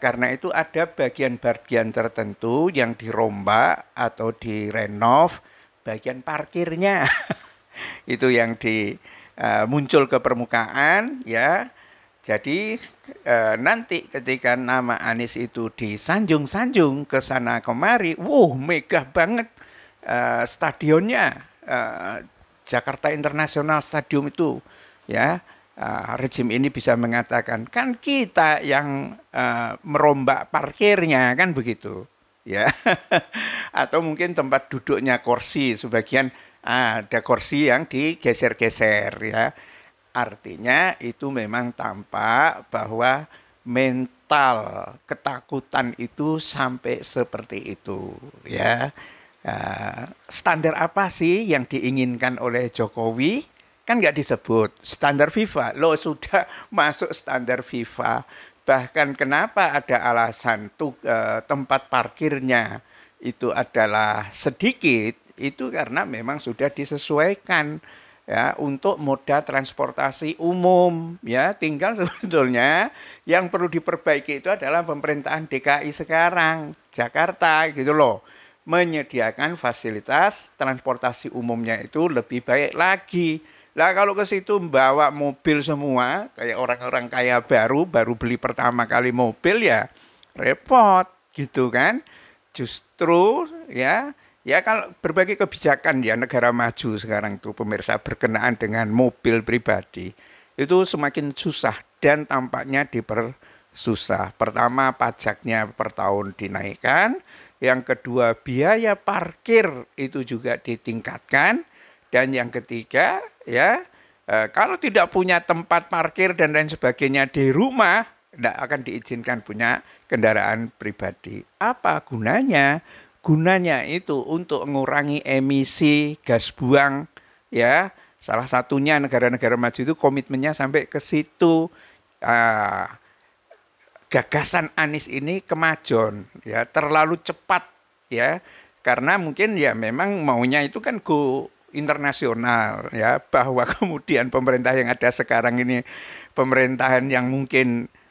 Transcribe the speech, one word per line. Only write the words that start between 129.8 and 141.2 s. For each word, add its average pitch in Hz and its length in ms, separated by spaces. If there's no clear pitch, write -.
komitmennya 139 560
sampai 143 400
ke 151 80
situ. 160 720
Ah, 110 800
gagasan 151 640
Anies 151 320
ini 151 320
kemajon, 120 880
ya, 113 240
terlalu 156 560
cepat, - 480
ya. 135 320
Karena 135 320
mungkin, 196 400
ya, 143 160
memang 147 560
maunya 127 320
itu 143 240
kan 240 160
go 135 480